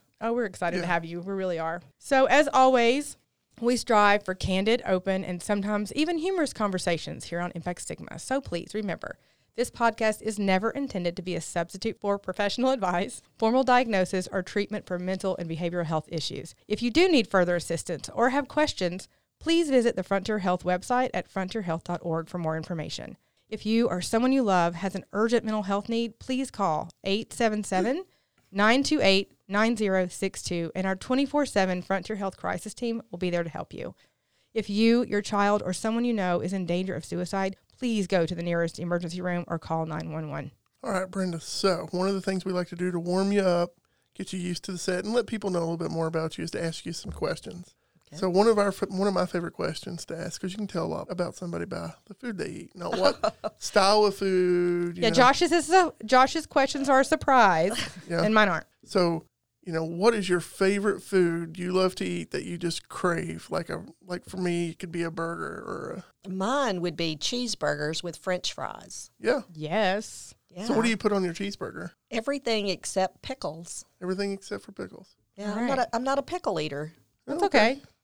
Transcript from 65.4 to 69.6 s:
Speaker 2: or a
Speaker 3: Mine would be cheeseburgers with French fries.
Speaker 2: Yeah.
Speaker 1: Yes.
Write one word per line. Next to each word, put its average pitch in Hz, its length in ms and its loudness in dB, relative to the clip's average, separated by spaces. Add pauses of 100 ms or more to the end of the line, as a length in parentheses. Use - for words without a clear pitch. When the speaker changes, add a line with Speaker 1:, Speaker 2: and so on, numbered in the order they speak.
Speaker 2:
or - 380 -8 (220)
a 196 40 -10
Speaker 3:
Mine 196 520 -2
would 170 160 -4
be 165 180 -2
cheeseburgers 156 880 -4
with 170 140 -8
French - 360 -4
fries. - 640 -12
Speaker 2:
Yeah. 247 220 0 (120)
Speaker 1:
Yes. 185 800 -2 (160)